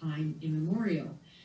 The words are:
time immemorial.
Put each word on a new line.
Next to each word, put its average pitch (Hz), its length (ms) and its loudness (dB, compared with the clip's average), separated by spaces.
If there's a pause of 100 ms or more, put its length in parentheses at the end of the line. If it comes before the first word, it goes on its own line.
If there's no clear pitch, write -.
time 156 400 0
immemorial. 165 680 2 (340)